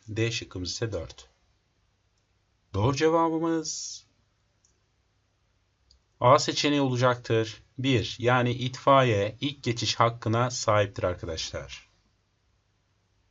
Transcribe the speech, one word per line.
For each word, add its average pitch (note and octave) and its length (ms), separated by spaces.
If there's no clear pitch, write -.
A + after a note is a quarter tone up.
D A2 220
şıkkımız F2+ 400
ise - 220
dört. - 360
Doğru A#2+ 220
cevabımız D#3+ 1080
A B2+ 180
seçeneği D3 420
olacaktır. B2 840
Bir, B2 400
yani B2 340
itfaiye B2 880
ilk C#3+ 220
geçiş A#2 320
hakkına A#2 560
sahiptir G#2 520
arkadaşlar. E2+ 840